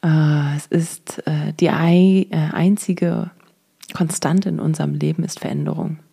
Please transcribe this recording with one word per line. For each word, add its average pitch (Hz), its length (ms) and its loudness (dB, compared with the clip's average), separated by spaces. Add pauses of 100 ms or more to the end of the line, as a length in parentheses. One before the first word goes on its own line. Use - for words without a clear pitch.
Äh, 151 540 2
es - 80 -10
ist, - 600 -6
äh, 156 320 -4
die 170 120 2
ei-, 180 640 4
äh, 160 220 0
einzige 175 800 0 (600)
Konstante 170 560 0
in 165 100 -4
unserem 151 340 -2
Leben 151 300 -2
ist - 160 -8
Veränderung. 156 600 -4 (140)